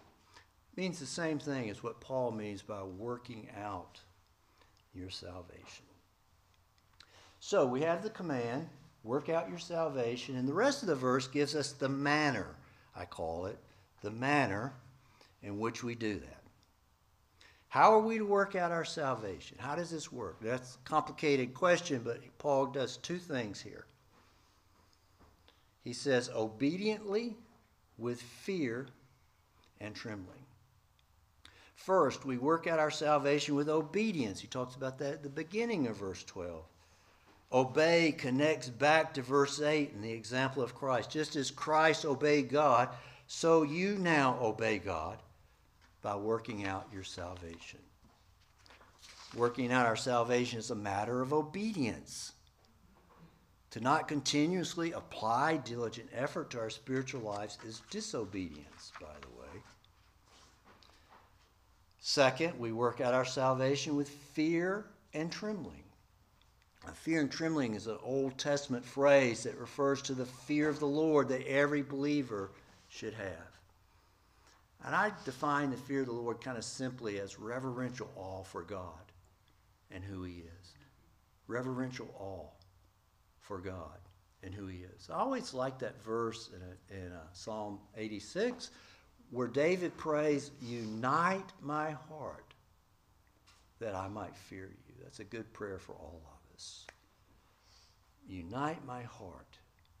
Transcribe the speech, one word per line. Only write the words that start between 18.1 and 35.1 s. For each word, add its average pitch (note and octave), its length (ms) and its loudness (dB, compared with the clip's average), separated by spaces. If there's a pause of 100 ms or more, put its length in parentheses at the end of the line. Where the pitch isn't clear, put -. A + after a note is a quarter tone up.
to G#3+ 80 0
work G3+ 300 4
out F3 160 2
our E3 120 0
salvation? A2+ 760 -4
How C#3 160 -4
does E3 160 -4
this D#3 200 -8
work? G#2 300 -8
That's B2 320 -4
a - 60 -20
complicated C#3+ 760 2
question, E3+ 480 4
but A#2 180 -4 (200)
Paul C#3 260 4
does B2+ 320 -2
two F3+ 220 -6
things B2+ 420 -6
here. - 240 -14 (2000)
He A#2+ 100 -6
says, B2 360 2
"Obediently G3 1080 0 (580)
with A#2 280 -4
fear C#3+ 640 -4 (880)
and G#2 160 -10
trembling." G#2 520 -12 (1300)
First, E3 500 4
we B2+ 140 0
work D#3+ 260 2
out E3 140 2
our D#3 100 4
salvation D3 640 4
with D3 160 2
obedience. D#3 720 0
He A2 80 -12
talks B2+ 280 -6
about C3 220 -6
that C#3+ 160 -2